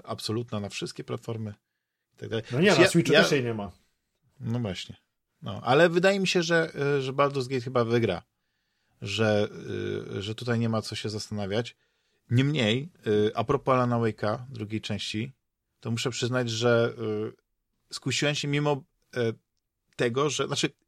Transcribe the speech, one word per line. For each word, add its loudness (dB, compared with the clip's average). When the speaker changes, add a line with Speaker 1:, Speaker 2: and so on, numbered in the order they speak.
Speaker 1:
absolutna -6
na -6
wszystkie -10
platformy -8
i -20
tak -10
dalej. -2
Speaker 2:
No 0
nie, 4
Speaker 1:
Znaczy, 6
Speaker 2:
na 10
Speaker 1:
ja, 6
Speaker 2:
Switchu 4
Speaker 1:
ja 8
Speaker 2:
też 2
jej 2
nie -2
ma. -6
Speaker 1:
No -2
właśnie. -6
No, -10
ale 6
wydaje 2
mi 0
się, 2
że, 2
e, -2
że -4
Baldur's 0
Gate -2
chyba 0
wygra. 2
Że, 2
e, -4
że -6
tutaj -2
nie 0
ma 0
co -8
się -6
zastanawiać. -4
Niemniej, 2
e, -6
a 2
propos 0
Alana 2
Wake'a, 0
drugiej -8
części, -6
to -6
muszę -2
przyznać, -2
że, 4
e, -14
skusiłem -2
się -4
mimo, 0
e, 0
tego, 0
że, -2
znaczy -2